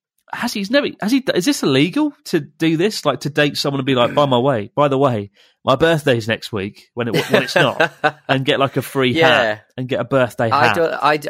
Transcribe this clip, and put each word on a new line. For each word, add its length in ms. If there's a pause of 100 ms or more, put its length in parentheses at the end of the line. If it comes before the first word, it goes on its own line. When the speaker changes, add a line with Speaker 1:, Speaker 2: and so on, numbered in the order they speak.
(320)
Speaker 1:
has 200
he, 80
he's 100
never, 180 (120)
has 100
he, 140 (100)
is 120
this 160
illegal 500 (120)
to 140
do 380
this? 300
Like, 140
to 100
date 260
someone 240
and 60
be 80
like, 200
"By 120
my 100
way, 380
by 140
the 100
way, 320 (340)
my 100
birthday's 540
next 240
week," 400
when 160
it, 40 (180)
when 140
it's 100
not, 400 (280)
Speaker 2:
<laughs> 60
Speaker 1:
and 160
get, 160
like, 160
a 60
free 300
Speaker 2:
Yeah. 160 (260)
Speaker 1:
hat 100 (140)
and 100
get 120
a 40
birthday 460
Speaker 2:
I 160
Speaker 1:
hat? 100
Speaker 2:
don't, 160
I, 260 (120)